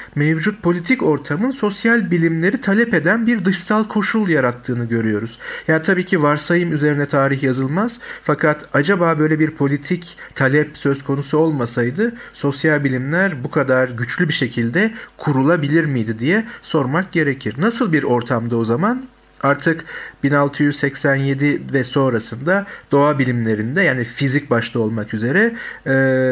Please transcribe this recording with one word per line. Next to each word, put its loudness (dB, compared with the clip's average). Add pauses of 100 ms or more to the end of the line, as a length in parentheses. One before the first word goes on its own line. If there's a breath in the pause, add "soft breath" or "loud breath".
(140 loud breath)
mevcut 0
politik 0
ortamın 0
sosyal 0
bilimleri 2
talep 2
eden 2
bir 0
dışsal 0
koşul 0
yarattığını 0
görüyoruz. -2 (300 loud breath)
Yani 2
tabii 2
ki 0
varsayım 2
üzerine 2
tarih 2
yazılmaz. 0 (220 loud breath)
Fakat 0
acaba 2
böyle 2
bir 2
politik -2 (180 loud breath)
talep 2
söz -2
konusu -2
olmasaydı 0 (180 loud breath)
sosyal 0
bilimler -2
bu -6
kadar 2
güçlü -2
bir 0
şekilde 0 (220 loud breath)
kurulabilir 2
miydi -2
diye 0 (180 loud breath)
sormak -2
gerekir. -2
Nasıl 0
bir 4
ortamda 0
o 2
zaman? 0 (360)
Artık 0 (380 loud breath)
bin 2
altı 2
yüz 2
seksen 0
yedi 0 (100)
ve 2
sonrasında -2 (260 loud breath)
doğa 4
bilimlerinde, 0
yani 0
fizik -2
başta 0
olmak -2
üzere, 0 (320 loud breath)
e, -2 (420)